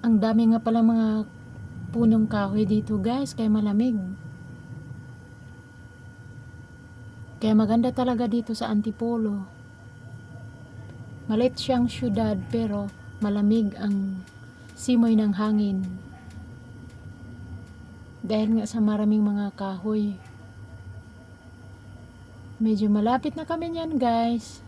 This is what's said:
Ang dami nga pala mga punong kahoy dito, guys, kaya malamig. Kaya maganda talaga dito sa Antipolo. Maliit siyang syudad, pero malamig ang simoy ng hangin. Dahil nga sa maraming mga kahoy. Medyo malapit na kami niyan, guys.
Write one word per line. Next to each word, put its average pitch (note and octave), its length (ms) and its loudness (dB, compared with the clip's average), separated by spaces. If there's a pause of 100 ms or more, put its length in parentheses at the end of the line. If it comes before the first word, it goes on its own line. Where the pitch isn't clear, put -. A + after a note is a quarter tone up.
Ang A#3 160 6
dami A3 320 6
nga A3+ 80 6
pala A3+ 240 4
mga A3 480 4 (640)
punong A3+ 320 6
kahoy G#3 400 2
dito, G#3+ 320 2
guys, B3 400 0
kaya A3 160 2
malamig. G#3+ 460 2 (3500)
Kaya A3 120 4
maganda A3 360 6
talaga B3 360 2
dito A3+ 280 0
sa A3 200 -2
Antipolo. G#3+ 720 0 (1800)
Maliit A#3 280 2
siyang B3 280 2
syudad, A3 480 2 (160)
pero G3+ 400 0 (280)
malamig G#3 600 4
ang G3 480 -2 (520)
simoy A#3 400 6
ng G#3 200 4
hangin. G#3 480 2 (2500)
Dahil G#3+ 320 4
nga G#3+ 120 0
sa A3+ 80 -4
maraming G#3+ 480 4
mga G3+ 320 0
kahoy. G3 600 -2 (2500)
Medyo G#3+ 320 4
malapit A#3+ 400 2
na D#4 120 -6
kami E4 280 -2
niyan, D#4+ 240 -2
guys. A#3 720 2